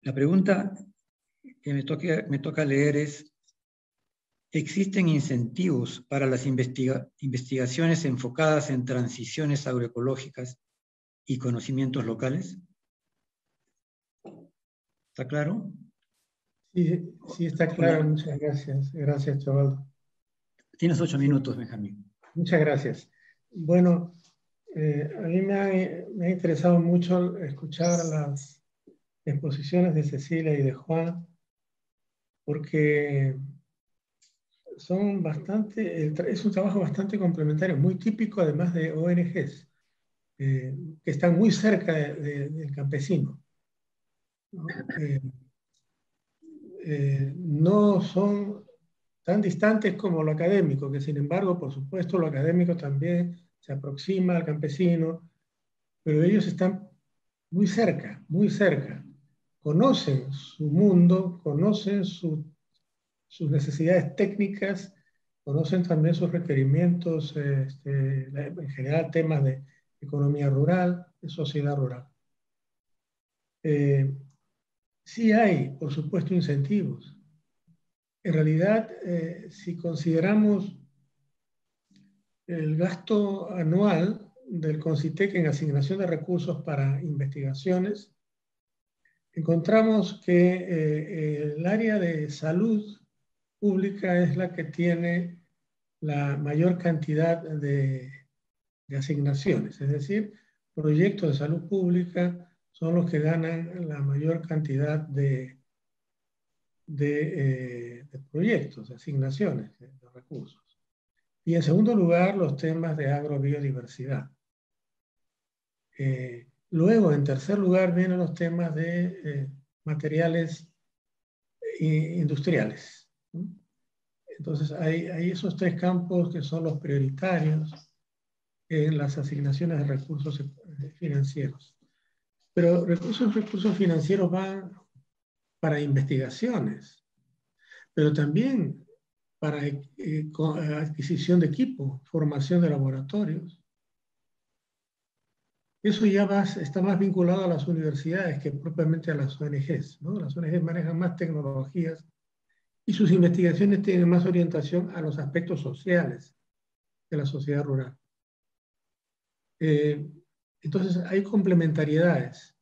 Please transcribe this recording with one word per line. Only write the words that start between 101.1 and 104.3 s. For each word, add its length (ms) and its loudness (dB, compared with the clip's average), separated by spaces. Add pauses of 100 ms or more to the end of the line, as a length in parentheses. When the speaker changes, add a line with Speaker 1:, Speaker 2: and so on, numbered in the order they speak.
Speaker 2:
de 60 -2
salud 300 -4
pública 800 -2 (220)
son 240 -4
los 160 2
que 100 0
ganan 680 -2
la 120 -8
mayor 460 -2